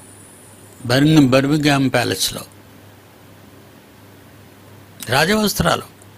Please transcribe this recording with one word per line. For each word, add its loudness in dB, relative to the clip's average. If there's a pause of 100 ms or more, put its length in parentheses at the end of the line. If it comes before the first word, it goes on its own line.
(840)
బర్మి-, 4
బర్మింగ్హామ్ 0
ప్యాలెస్లో -4 (2750)
రాజవస్త్రాలు. -2 (240)